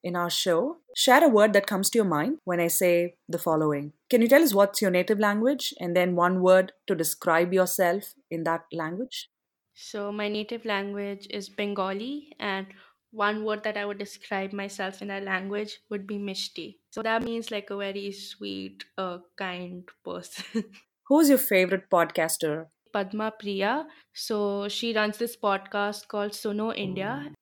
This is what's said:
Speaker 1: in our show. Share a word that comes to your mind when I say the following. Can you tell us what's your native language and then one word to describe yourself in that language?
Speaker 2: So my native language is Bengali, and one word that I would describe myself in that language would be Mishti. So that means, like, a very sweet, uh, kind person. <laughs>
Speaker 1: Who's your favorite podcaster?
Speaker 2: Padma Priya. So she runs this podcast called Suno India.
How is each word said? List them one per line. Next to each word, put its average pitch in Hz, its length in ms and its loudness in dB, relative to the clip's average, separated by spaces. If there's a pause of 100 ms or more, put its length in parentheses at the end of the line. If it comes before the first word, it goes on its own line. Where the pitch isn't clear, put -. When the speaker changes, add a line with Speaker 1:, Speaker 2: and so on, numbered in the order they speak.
Speaker 1:
in 180 120 -4
our 175 160 0
show. 190 480 0 (160)
Share 269 280 8
a 311 60 8
word 214 240 6
that 202 140 4
comes 196 240 -2
to 233 80 2
your 208 60 4
mind 175 380 0
when 175 160 -2
I 170 100 2
say 175 480 2 (120)
the 170 80 -4
following. 151 560 0 (160)
Can 226 140 6
you 233 40 4
tell 277 140 8
us 247 140 4
what's 202 260 4
your 196 80 2
native 180 300 2
language 214 600 0
and 175 160 -4
then 180 200 4
one 180 260 2
word 185 320 6 (140)
to 190 80 0
describe 170 580 0
yourself 185 640 0 (160)
in 165 140 -6
that 165 280 -2
language? 170 560 -8 (460)
Speaker 2:
So 202 360 -10
my 208 160 -4
native 214 380 -6
language 202 640 -6
is 202 200 -10
Bengali, 202 920 -6
and 190 260 -6 (460)
one 214 320 -2
word 214 200 -4
that 214 140 -4
I 202 80 -6
would 202 140 -8
describe 196 520 -8
myself 196 520 -8
in 202 60 -10
that 196 140 -6
language 196 560 -4 (100)
would 202 180 -8
be 208 100 -6
Mishti. 190 600 -8 (140)
So 214 120 -8
that 226 200 0
means, 233 280 -6
like, 202 180 -6
a 202 80 -6
very 196 340 -6
sweet, 196 760 -12 (120)
uh, 180 220 -6 (180)
kind 180 500 -10 (160)
person. 180 600 -8 (260)
<laughs> - 180 -20
Speaker 1:
Who's 294 220 6
your 262 80 8
favorite 190 540 2
podcaster? 160 760 0 (240)
Speaker 2:
Padma 214 400 -4
Priya. 214 560 -4 (260)
So 202 540 -2
she 226 280 -4
runs 214 240 0
this 233 180 -4
podcast 202 680 -2
called 208 240 -4
Suno 214 440 -4
India. 202 560 -6 (100)